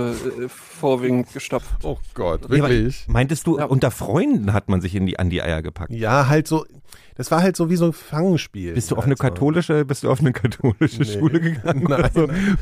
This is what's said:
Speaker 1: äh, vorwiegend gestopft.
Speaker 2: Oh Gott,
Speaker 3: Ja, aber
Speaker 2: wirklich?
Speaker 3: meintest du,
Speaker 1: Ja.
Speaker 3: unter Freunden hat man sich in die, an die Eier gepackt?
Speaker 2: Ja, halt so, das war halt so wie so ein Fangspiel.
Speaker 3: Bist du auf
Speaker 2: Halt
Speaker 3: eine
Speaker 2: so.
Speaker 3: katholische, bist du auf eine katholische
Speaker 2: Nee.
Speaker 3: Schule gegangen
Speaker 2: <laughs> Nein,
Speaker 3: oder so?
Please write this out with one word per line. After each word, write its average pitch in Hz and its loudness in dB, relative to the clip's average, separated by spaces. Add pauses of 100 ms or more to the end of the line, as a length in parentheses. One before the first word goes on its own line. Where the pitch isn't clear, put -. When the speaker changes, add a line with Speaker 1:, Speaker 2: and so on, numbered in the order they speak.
Speaker 1:
äh, 120 -8
vorwiegend 127 -2
gestopft. - -6
Speaker 2:
Oh 147 -6 (160)
Gott, 85 -2
Speaker 3:
Ja, - -14
aber 131 2 (120)
Speaker 2:
wirklich? 120 0
Speaker 3:
meintest 131 0
du, 165 2
Speaker 1:
Ja. 151 -2
Speaker 3:
unter 139 2
Freunden 135 0
hat 101 0
man 92 2
sich 90 -6
in 95 0
die, 92 -2
an 92 0
die 87 -2
Eier 80 -2
gepackt? - -10
Speaker 2:
Ja, 117 0
halt 151 4
so, 160 -2 (500)
das - -4
war 165 4
halt 185 4
so 170 0
wie 180 2
so 170 2
ein 165 2
Fangspiel. 147 -2
Speaker 3:
Bist 113 -2
du 143 0
auf 113 -2
Speaker 2:
Halt - 2
Speaker 3:
eine 139 2
Speaker 2:
so. - -4
Speaker 3:
katholische, 147 0
bist 135 -6
du 123 0
auf 131 0
eine 135 2
katholische - 0
Speaker 2:
Nee. - 2
Speaker 3:
Schule 147 0
gegangen 160 -2
Speaker 2:
<laughs> 175 2
Nein, 139 2
Speaker 3:
oder 127 2
so? 160 4 (340)